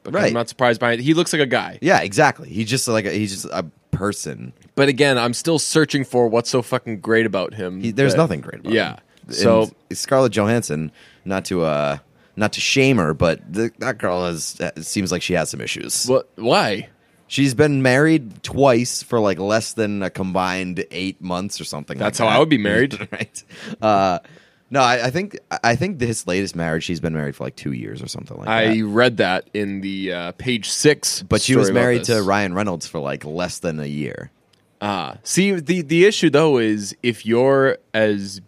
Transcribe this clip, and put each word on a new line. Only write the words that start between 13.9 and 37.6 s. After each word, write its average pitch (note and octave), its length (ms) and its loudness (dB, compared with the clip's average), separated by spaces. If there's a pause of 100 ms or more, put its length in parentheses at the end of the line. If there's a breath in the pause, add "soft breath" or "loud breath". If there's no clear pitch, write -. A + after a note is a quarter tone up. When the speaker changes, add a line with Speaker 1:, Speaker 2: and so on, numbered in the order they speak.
Speaker 2:
girl F2+ 260 -2
has, E2 340 -6
uh, E2 120 -6 (100)
seems F#2 300 -4
like F2 100 -2
she - 120 -4
has D#2+ 180 0
some B1+ 100 -10
issues. - 460 -6
Speaker 1:
What? B2+ 280 0
Why? A#2 540 0 (380 soft breath)
Speaker 2:
She's C3+ 260 2
been C#3+ 300 4
married C3+ 580 4
twice B2 640 2
for, A#2+ 160 -2
like, G2+ 180 2
less G#2 360 -2
than G#2 280 -2
a F#2 80 -2
combined F#2 800 -2
eight F#2+ 320 -6
months F2+ 400 -6
or - 20 -12
something D2+ 320 -10
Speaker 1:
That's G2+ 240 -2
Speaker 2:
like A#2 80 2
Speaker 1:
how G#2+ 40 4
Speaker 2:
that. A2+ 60 6
Speaker 1:
I - 20 8
would D#3+ 100 4
be C#3+ 80 6
married. A2 400 2
Speaker 2:
<laughs> G#2 140 -10
Right. - 320 -10 (360 loud breath)
Uh, G2 380 2 (540 soft breath)
no, C3+ 100 0
I, A#2+ 240 2
I B2+ 60 -2
think, F#3+ 260 -6 (260)
I A#2 120 4
think F3+ 240 -4
this A#2 260 -4
latest F#2 300 -2
marriage, E2 300 -2
she's E2+ 140 -4
been D#2+ 140 -2
married C#2+ 220 -4
for, - 80 -12
like, B1+ 120 -10
two - 160 -8
years A#1 300 -8
or C2 60 -12
something - 280 -12
like - 120 -12
Speaker 1:
I A2 300 2
Speaker 2:
that. A2 80 0
Speaker 1:
read A2+ 320 2
that F#2 360 0
in G2+ 280 -4
the, F#2+ 300 -6
uh, F2 280 -6
page A#2+ 320 -4
six - 500 2
Speaker 2:
But G#2 220 0
she C3 120 4
was A2+ 120 6
Speaker 1:
story F#2+ 100 2
about A#2+ 80 4
Speaker 2:
married B2 200 2
to A#2 100 2
Speaker 1:
this. G#2 100 0
Speaker 2:
Ryan G2 300 0
Reynolds F#2+ 320 -4
for, E2 120 -8
like, C#2+ 260 -6
less E2+ 340 -6
than D#2+ 200 -4
a D2 60 -6
year. C#2+ 460 -8 (500)
Speaker 1:
Ah, G2 400 -4
see, G3 300 2
the, F3+ 320 -2
the E3 220 4
issue F#3+ 260 4
though D3 260 6
is G#2+ 460 -2
if A#2 240 -2
you're C3+ 500 4 (160)